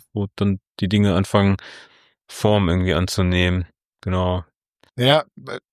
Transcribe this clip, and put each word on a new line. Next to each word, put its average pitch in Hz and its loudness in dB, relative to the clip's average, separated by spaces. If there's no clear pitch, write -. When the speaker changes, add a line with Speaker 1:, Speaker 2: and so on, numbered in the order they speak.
Speaker 1:
Wo 101 -2
dann 101 0
die 101 0
Dinge 104 2
anfangen, 98 2
Form 104 0
irgendwie 90 0
anzunehmen. 90 0
Genau. 92 -4
Speaker 2:
Ja, 135 4